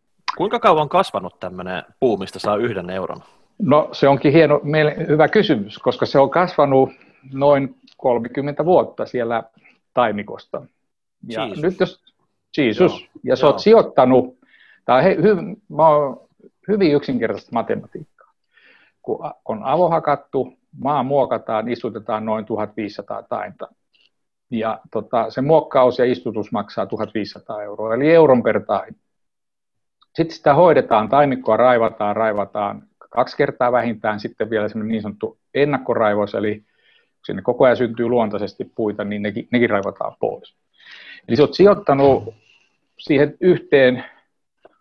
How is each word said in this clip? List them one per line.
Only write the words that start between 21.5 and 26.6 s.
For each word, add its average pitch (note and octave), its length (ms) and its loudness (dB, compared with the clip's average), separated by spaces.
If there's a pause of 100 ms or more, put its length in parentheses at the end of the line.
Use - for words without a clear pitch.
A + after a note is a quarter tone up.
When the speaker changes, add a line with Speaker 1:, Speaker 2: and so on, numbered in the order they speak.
Speaker 2:
istutetaan A2 560 -6
noin A2 200 -4
tuhat G#2 320 -8
viisisataa G#2 460 -10
tainta. G2 460 -10 (800)
Ja, A2 300 -6 (100)
tota, A2 400 -4
se - 100 -8
muokkaus C3+ 580 4
ja B2+ 60 2
istutus A#2+ 480 -4
maksaa G#2 340 -6